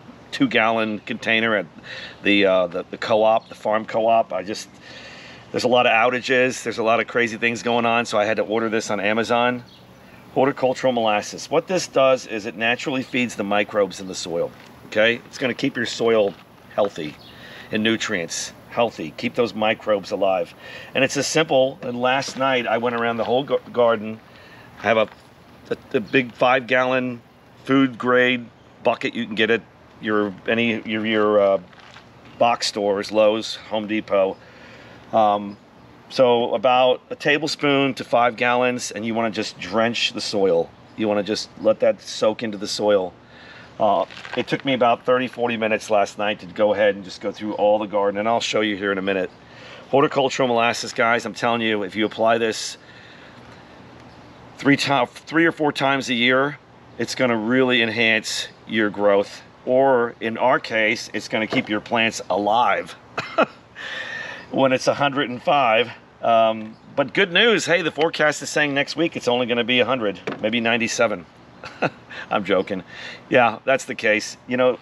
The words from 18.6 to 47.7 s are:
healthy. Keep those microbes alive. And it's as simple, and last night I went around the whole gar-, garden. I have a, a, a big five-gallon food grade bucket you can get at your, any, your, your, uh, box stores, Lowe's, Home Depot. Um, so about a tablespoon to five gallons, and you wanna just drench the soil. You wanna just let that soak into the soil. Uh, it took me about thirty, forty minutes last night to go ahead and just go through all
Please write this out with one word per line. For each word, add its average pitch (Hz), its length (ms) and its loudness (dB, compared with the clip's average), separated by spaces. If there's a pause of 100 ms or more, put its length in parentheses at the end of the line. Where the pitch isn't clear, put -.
healthy. 104 480 -4
Keep 117 200 -6
those 113 180 0
microbes 107 560 -2
alive. 95 440 -2 (400)
And 127 80 0
it's 135 140 -2
as 139 100 -2
simple, 135 540 0
and 120 180 -8
last 127 380 -2
night 127 300 0
I 107 100 0
went 120 180 -2
around 117 220 -2
the 113 80 -2
whole 127 200 0
gar-, 127 160 0 (120)
garden. 110 480 0 (600)
I - 20 -18
have 110 160 2
a, 107 100 2 (600)
a, - 260 -4
a 123 40 0
big 120 340 0
five-gallon 127 880 0 (420)
food 131 320 2
grade 123 480 2 (400)
bucket 120 300 0
you 117 100 -4
can 110 100 -8
get 107 140 2
at 113 140 2 (400)
your, 104 320 0 (120)
any, 117 360 0
your, 110 240 -4
your, 107 340 4
uh, 98 200 4 (800)
box 120 280 2
stores, 101 440 -2
Lowe's, 107 440 2 (160)
Home 107 160 -4
Depot. 101 500 0 (760)
Um, 104 460 2 (540)
so 120 440 4
about 127 540 2
a 127 80 -10
tablespoon 143 800 0
to 117 100 -10
five 120 320 2
gallons, 123 540 0
and 107 160 -8
you 113 80 -2
wanna 113 160 0
just - 280 -6
drench 113 540 -2
the 107 80 -8
soil. 92 480 0 (300)
You 110 100 0
wanna 104 140 0
just 104 260 -4 (140)
let 110 180 2
that 110 220 0
soak - 400 -2
into 104 160 -6
the 101 100 -8
soil. 101 460 0 (640)
Uh, 98 280 2 (320)
it 120 80 -4
took - 180 -4
me 135 80 0
about 120 320 2
thirty, 127 240 2
forty 120 300 -4
minutes 107 320 -2
last 101 260 2
night 104 240 -4
to 92 60 -18
go 104 260 2
ahead 101 220 2
and 98 100 -12
just - 160 -16
go 104 100 -6
through 104 260 -6
all 104 220 4